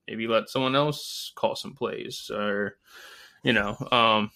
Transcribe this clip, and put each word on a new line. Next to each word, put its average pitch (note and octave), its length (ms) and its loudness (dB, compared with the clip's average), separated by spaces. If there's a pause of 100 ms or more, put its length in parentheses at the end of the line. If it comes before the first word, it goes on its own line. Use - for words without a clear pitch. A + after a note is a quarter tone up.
maybe A2 180 -6
let A2+ 220 2
someone C3 260 0
else - 600 -2
call - 200 -2
some - 180 -12
plays - 600 -8
or, G#2 440 -4 (680)
you C3 100 4
know. G#2 240 0 (160)
Um, A2 420 6